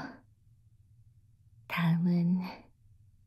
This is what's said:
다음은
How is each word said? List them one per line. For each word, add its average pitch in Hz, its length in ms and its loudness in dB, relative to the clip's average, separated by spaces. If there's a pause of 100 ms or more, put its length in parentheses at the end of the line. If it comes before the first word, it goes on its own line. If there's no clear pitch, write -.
(1700)
다음은 175 720 2 (880)